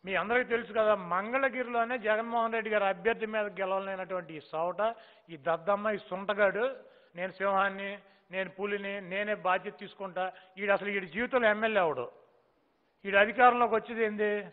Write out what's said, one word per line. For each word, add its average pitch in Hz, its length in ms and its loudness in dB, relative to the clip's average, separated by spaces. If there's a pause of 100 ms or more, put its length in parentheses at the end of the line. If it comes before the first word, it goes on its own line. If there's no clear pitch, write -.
మీ 190 100 -4
అందరికీ 220 340 2
తెలుసు 233 240 -2
కదా, 214 220 4
మంగళగిరిలోనే 233 1040 -2
జగన్మోహన్ 226 540 0
రెడ్డి 220 180 -2
గారి 208 140 2
అభ్యర్థి 196 420 0
మీద 208 340 -4
గెలవలేనటువంటి 185 720 -4
ఈ 151 60 -10
సవట, 180 540 -2 (360)
ఈ 165 60 -14
దద్దమ్మ, 170 520 0
ఈ 208 100 0
సుంటగాడు, 202 760 0 (400)
"నేను 185 160 -6
సింహాన్ని, 196 680 0 (320)
నేను 185 200 -4
పులిని, 202 500 -4
నేనే 202 340 -4
బాధ్యత 185 440 -2
తీసుకుంటా." 185 540 -8 (260)
ఈడు 196 140 2
అసలు, 196 160 2
ఈడి 196 180 -2
జీవితంలో 233 420 0
ఎమ్మెల్యే 214 320 2
అవడు. 135 420 -2 (840)
ఈడు 196 120 0
అధికారంలోకి 233 580 6
వచ్చేది 226 300 -2
ఏంది? 208 340 0 (140)